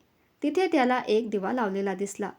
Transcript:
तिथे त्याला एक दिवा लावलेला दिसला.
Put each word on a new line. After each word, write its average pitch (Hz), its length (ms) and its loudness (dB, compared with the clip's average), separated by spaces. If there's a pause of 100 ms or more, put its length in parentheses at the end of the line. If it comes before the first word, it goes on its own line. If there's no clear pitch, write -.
(440)
तिथे 320 240 2
त्याला 254 320 4
एक 220 300 0
दिवा 202 240 -2
लावलेला 196 420 -2
दिसला. 196 440 -6